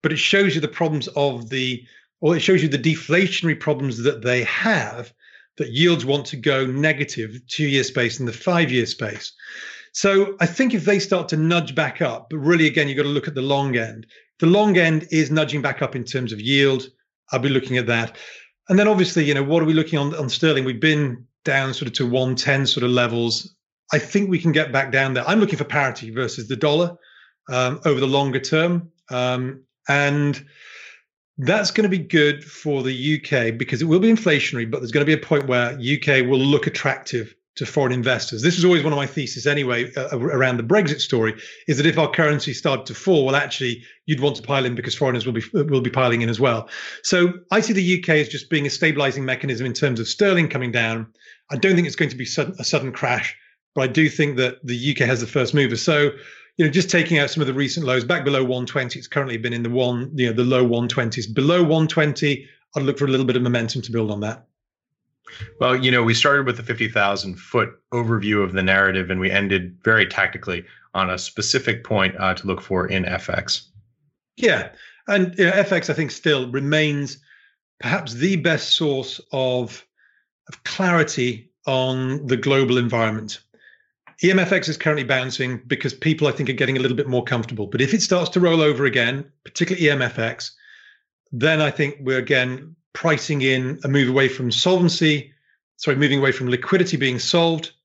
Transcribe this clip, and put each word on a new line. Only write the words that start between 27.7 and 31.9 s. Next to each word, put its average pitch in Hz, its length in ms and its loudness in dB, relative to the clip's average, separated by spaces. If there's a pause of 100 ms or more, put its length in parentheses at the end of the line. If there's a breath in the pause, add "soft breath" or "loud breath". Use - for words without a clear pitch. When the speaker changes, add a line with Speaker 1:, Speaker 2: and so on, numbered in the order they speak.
Speaker 1:
over 143 160 2
the 131 80 0
longer 135 320 0
term. 170 500 0 (200)
Um, 127 540 -4 (260)
and 143 560 0 (920 loud breath)
that's 190 340 0
gonna 214 180 2
be 190 80 0